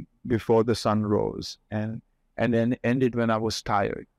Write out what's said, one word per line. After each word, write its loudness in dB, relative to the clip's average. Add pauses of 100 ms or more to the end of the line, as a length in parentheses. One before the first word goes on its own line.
(260)
before 2
the 2
sun 0
rose -2 (140)
and, -6 (360)
and 0
then 2
ended 2
when 0
I 2
was -4
tired, -2 (120)